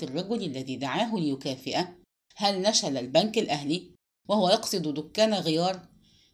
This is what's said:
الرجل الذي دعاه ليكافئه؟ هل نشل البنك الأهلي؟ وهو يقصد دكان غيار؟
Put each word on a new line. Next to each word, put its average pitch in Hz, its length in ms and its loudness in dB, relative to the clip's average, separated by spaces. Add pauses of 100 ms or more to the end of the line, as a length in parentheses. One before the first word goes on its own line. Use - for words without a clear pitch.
الرجل 185 400 -4
الذي 131 320 -6
دعاه 156 400 -2
ليكافئه؟ 143 800 -2 (380)
هل 202 260 0
نشل 196 360 2
البنك 190 400 2
الأهلي؟ 151 540 -2 (360)
وهو 190 220 4
يقصد 185 440 0
دكان 208 400 0
غيار؟ 175 540 0 (460)